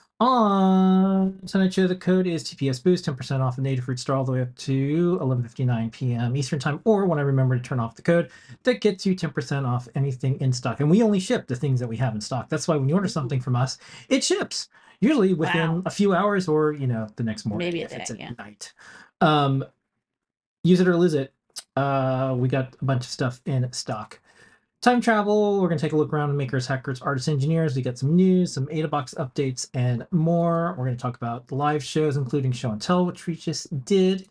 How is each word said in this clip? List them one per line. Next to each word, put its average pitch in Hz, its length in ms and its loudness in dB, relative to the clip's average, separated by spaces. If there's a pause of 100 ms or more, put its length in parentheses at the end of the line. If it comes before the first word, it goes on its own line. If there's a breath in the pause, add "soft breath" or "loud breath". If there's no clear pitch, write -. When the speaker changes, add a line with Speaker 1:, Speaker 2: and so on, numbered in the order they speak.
(200 loud breath)
Speaker 1:
On 190 1300 4
tonight's 190 300 2
show, 190 100 4
the 180 100 0
code 185 300 2
is 165 180 -2
T - 120 -12
P 139 140 -2
S 131 100 -4
Boost, 180 260 2
ten 143 100 -2
percent 131 280 -2
off 127 160 -2
an 131 60 -2
Adafruit 127 340 -2
store 139 160 -2
all 135 100 0
the 135 60 -2
way 127 100 0
up 123 140 -6
to 151 640 0
eleven 127 220 0
fifty-nine 117 480 -2
P 123 240 -2
M 120 200 -2
Eastern 143 220 -2
time, 143 280 -4
or 202 200 2
when 165 140 0
I - 20 0
remember 135 340 2
to 123 60 -2
turn 127 180 -4
off 113 160 -4
the - 60 -20
code, 170 300 0 (320 loud breath)
that 247 180 0
gets 202 240 0
you 190 80 4
ten 170 160 -4
percent 139 380 -4
off 120 260 -2
anything 135 480 -2
in 131 100 2
stock. 123 280 -4
And 147 100 2
we 214 140 6
only 208 160 4
ship 208 260 -2
the 123 100 -6
things 131 240 0
that 123 80 -4
we 113 100 -6
have 113 180 -2
in 104 60 -6
stock. - 280 -6
That's 156 180 -4
why 156 100 2
when 135 120 0
you 156 60 2
order 196 120 0
something 135 320 -4
from 127 160 -2
us, 127 220 -2 (320 loud breath)
it 262 140 2
ships, - 460 -4 (300 soft breath)
usually 202 340 4
within 160 420 0
Speaker 2:
Wow. 180 120 -2
Speaker 1:
a - 20 -6
few 196 240 2
hours 190 340 0
or, 151 260 2
you 143 120 -4
know, 113 300 -2
the 117 80 -4
next 110 240 -4
morning 175 220 -4
Speaker 2:
Maybe 170 120 -4
a - 40 -8
Speaker 1:
if - 80 -14
it's - 180 -10
Speaker 2:
day, 113 80 -12
Speaker 1:
at - 180 -14
Speaker 2:
yeah. 107 60 -16
Speaker 1:
night. - 300 -20 (460 loud breath)
Um, 143 460 2 (1000)
use 175 160 6
it 185 80 2
or 180 80 4
lose 170 200 4
it. 135 180 -4 (420)
Uh, 131 600 0
we 127 100 2
got 131 320 -2
a - 60 -6
bunch 127 200 0
of - 40 -14
stuff 123 380 -4
in 127 260 0
stock. - 460 -10 (600 soft breath)
Time 247 200 4
travel, 208 580 2
we're 180 100 2
gonna 160 100 0
take 151 140 -2
a 156 40 2
look 151 140 0
around, 147 240 0
makers, 135 320 -2
hackers, 131 340 -4
artists, 135 260 -4
engineers. 151 480 0
We 135 60 -2
got 123 160 -4
some 147 180 2
news, 185 380 4
some 135 180 -4
Ada 160 160 -2
Box 147 280 -4
updates, 135 580 -4
and 123 380 0
more. 170 640 0
We're 127 80 -4
gonna 123 120 -4
talk 123 200 -6
about 120 340 -8
live 147 320 -2
shows, 151 340 0
including 135 340 -2
Show 123 200 -4
and 107 100 -6
Tell, 180 240 2
which 175 220 -8
we 170 80 -4
just 147 500 -8
did. 190 360 2
A - 100 -20